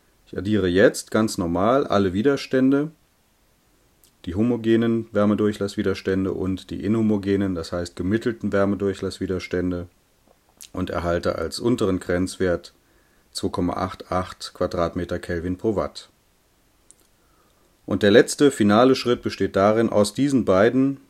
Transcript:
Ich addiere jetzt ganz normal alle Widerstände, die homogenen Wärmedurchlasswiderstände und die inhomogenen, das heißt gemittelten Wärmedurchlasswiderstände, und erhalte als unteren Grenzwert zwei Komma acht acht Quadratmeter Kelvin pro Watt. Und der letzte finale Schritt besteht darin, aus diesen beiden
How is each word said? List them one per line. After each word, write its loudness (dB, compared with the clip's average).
Ich -14
addiere 0
jetzt 2
ganz 0
normal 0
alle 0
Widerstände, 0
die -8
homogenen 0
Wärmedurchlasswiderstände 0
und -6
die -10
inhomogenen, 0
das -8
heißt -6
gemittelten -2
Wärmedurchlasswiderstände, -2
und -6
erhalte -4
als -8
unteren 0
Grenzwert -2
zwei -6
Komma -4
acht -8
acht -6
Quadratmeter -4
Kelvin -6
pro -2
Watt. -6
Und -4
der 6
letzte 6
finale 4
Schritt -2
besteht -4
darin, 4
aus 2
diesen 0
beiden 2